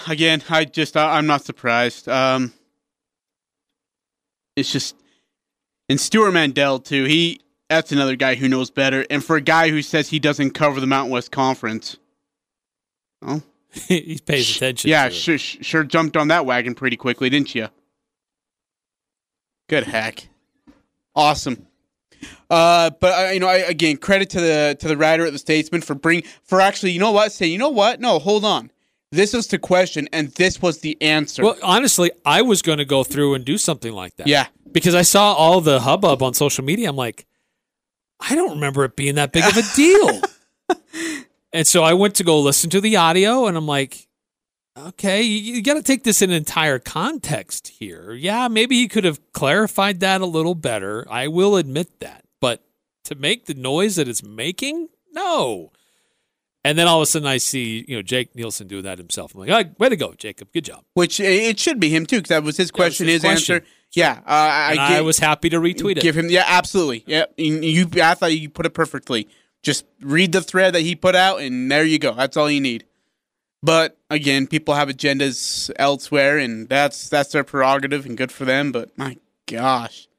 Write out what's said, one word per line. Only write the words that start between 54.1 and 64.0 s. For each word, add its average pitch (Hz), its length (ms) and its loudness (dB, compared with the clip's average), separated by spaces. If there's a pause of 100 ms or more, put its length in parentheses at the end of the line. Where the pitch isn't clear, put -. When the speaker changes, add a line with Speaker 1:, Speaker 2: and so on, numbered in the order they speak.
Speaker 2:
making, 190 680 -8 (240)
no. 214 600 -4 (920)
And 151 140 0
then 170 80 4
all 165 140 4
of - 20 2
a 147 40 0
sudden 151 220 -2
I 135 100 -2
see, 113 500 -6
you 127 80 -8
know, 101 60 -8
Jake 120 340 -6
Nielsen 110 320 -12
doing 98 160 -12
that 95 140 -12
himself. 87 360 -12
I'm 98 60 -20
like, 107 100 -6
"All 208 60 2
right, 190 240 -4
way 247 80 4
to 233 80 0
go, 123 180 -6
Jacob. - 380 -16
Good 165 140 -6
job." - 180 -20 (100)
Speaker 1:
Which, 175 260 0
i-, 196 40 -4
it 202 340 2
should 294 220 0
be 156 100 2
him, 160 160 0
too, 226 160 0
'cause - 60 -12
that 156 160 0
was 147 140 -6
his 185 100 0
Speaker 2:
That - 100 -14
was - 20 2 (160)
Speaker 1:
question, 170 120 -2
Speaker 2:
his 165 60 4
Speaker 1:
his 156 80 0
Speaker 2:
question. 165 340 0
Speaker 1:
answer. 165 100 -6 (260)
Yeah, 156 340 2